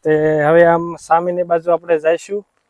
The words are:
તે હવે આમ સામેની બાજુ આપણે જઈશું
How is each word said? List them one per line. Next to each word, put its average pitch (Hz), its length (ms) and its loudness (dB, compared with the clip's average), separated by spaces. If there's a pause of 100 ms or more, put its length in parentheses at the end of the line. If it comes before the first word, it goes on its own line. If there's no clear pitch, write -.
તે 156 400 0
હવે 165 240 4
આમ 170 300 0
સામેની 175 460 -2
બાજુ 170 300 -2
આપણે 165 260 -2
જઈશું 170 480 -4 (240)